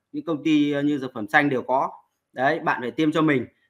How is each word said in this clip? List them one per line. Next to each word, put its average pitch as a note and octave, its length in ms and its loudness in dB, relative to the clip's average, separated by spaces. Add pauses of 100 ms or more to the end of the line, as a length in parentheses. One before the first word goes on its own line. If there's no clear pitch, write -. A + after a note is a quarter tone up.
(120)
những D3 140 -10
công D3 180 -4
ty, D3 280 2
ờ, C#3+ 100 -2
như D3 160 0
Dược B2+ 160 -8
phẩm G#2+ 140 -8
Xanh D3 220 2
đều B2+ 120 -2
có. C3+ 300 -2 (420)
Đấy, C#3 260 0
bạn C#3+ 220 -2
phải A#2+ 100 -6
tiêm D#3 200 0
cho E3 100 0
mình. C#3 240 2 (240)